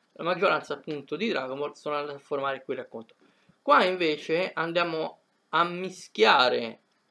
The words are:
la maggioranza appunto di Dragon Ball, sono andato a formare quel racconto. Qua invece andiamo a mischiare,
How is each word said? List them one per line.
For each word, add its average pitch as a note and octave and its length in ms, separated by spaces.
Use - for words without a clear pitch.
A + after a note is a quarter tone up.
la - 120
maggioranza E3+ 520
appunto D3 400
di G3 140
Dragon C3+ 280
Ball, D3 140
sono D3 240
andato D3 220
a - 20
formare C3+ 440
quel B2+ 140
racconto. A#2 380
Qua C#4 200
invece F3 720
andiamo E3 680
a D#3+ 140
mischiare, F3 1200